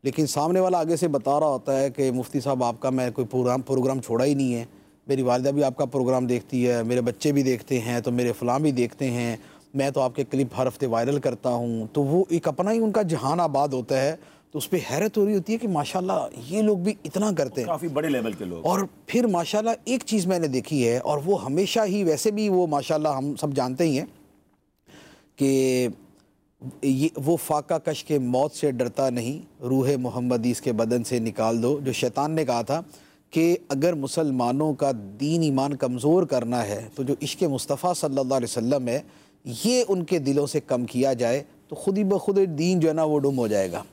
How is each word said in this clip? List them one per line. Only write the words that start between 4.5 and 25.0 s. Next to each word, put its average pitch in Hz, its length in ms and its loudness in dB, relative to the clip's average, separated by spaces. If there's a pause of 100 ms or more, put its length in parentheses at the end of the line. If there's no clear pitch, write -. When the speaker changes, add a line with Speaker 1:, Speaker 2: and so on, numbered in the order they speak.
Speaker 1:
ہے، 117 100 -6 (420)
میری 135 140 0
والدہ 127 280 2
بھی 143 140 2
آپ 131 140 0
کا 147 80 0
پروگرام 127 420 0
دیکھتی 123 420 0
ہے، 117 140 2
میرے 123 180 0
بچے 123 300 0
بھی 143 120 4
دیکھتے 127 360 0
ہیں 120 200 -2
تو 123 120 -2
میرے 120 280 0
فلاں 123 200 0
بھی 151 120 2
دیکھتے 123 400 -2
ہیں، 120 260 -2 (360)
میں 139 160 0
تو 139 120 -2
آپ 127 140 -2
کے 139 80 -2
کلپ 135 240 -2 (100)
ہر 127 100 0
ہفتے 131 180 -4
وائرل 123 340 0
کرتا 131 300 -2
ہوں، 117 440 -2
تو 147 100 0
وہ 165 260 2
ایک 165 180 0
اپنا 180 240 -2
ہی 226 80 0
ان 220 120 0
کا 214 100 2
جہان 156 380 0
آباد 147 280 2
ہوتا 131 340 -2
ہے، 135 140 0 (360)
تو - 80 -6
اس - 100 -8
پہ 185 80 0 (140)
حیرت 202 260 -2
ہو 202 80 4
رہی 208 100 0
ہوتی 196 180 -2
ہے 226 40 -2
کہ 226 100 -4
ماشاءاللہ 185 600 -2 (200)
یہ 202 140 -2
لوگ 214 160 4
بھی 185 160 -2 (120)
اتنا 196 320 -2
کرتے 135 240 -2
ہیں۔ 110 60 -2
Speaker 2:
کافی 165 200 -4
بڑے 151 220 -2
لیول 113 240 0
کے 95 120 -8
لوگ۔ 85 200 -8
Speaker 1:
اور 185 140 2 (260)
پھر 240 220 2
ماشاءاللہ 208 440 0 (140)
ایک 240 200 -2
چیز 196 220 0
میں 185 120 2
نے 165 80 0
دیکھی 127 400 0
ہے، 120 100 2
اور 147 280 -2
وہ 185 200 0
ہمیشہ 185 400 0
ہی، 202 180 0
ویسے 165 280 2
بھی 208 180 0
وہ 180 180 4
ماشاءاللہ 151 400 0
ہم 139 280 -2
سب 147 180 -4
جانتے 131 300 0
ہی 143 160 2
ہیں - 60 -6 (1300)